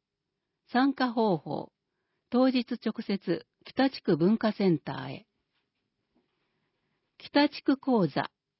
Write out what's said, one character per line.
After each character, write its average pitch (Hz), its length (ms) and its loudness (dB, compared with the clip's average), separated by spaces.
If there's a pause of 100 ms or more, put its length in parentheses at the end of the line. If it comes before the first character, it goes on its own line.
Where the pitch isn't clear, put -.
(720)
参 262 220 2
加 247 180 -4
方 220 240 0
法、 - 340 -8 (600)
当 254 180 2
日 247 160 0 (180)
直 226 240 -6
接、 190 400 -4 (180)
北 262 260 -2
地 - 100 -14
区 180 160 0
文 190 220 2
化 214 140 -2
セ 196 160 0
ン 160 100 4
タ - 140 -10
ー 135 180 -12
へ。 - 160 -16 (1900)
北 294 300 2
地 - 140 -16
区 277 140 0
講 233 300 0
座、 143 240 -4 (300)